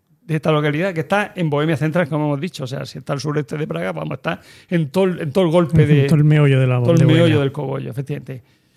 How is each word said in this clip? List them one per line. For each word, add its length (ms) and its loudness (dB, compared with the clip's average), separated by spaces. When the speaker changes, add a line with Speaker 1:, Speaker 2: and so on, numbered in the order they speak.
Speaker 1:
de 80 -4
esta 160 -2
localidad 420 0
que 100 -6
está 340 -2
en 120 -2
Bohemia 280 0
Central, 320 -2
como 160 -2
hemos 160 -2
dicho. 240 -8
O 20 -8
sea, 180 -10
si 140 -16
está 140 -8
al 80 -6
sureste 360 -6
de 120 -6
Praga, 240 -6
vamos 180 -8
a 40 -8
estar 260 -6
en 200 -2
todo 160 0
el, 160 -2
en 100 -6
todo 140 2
el 80 0
golpe 320 4
Speaker 2:
En 40 2
Speaker 1:
de 180 6
Speaker 2:
todo 100 4
el 80 4
meollo 340 4
de 80 2
la 140 2
Speaker 1:
todo 100 2
el 80 4
Speaker 2:
de 80 6
Speaker 1:
meollo 160 6
Speaker 2:
Bohemia. 180 4
Speaker 1:
del 120 -2
cogollo, 400 -8
efectivamente. 500 -10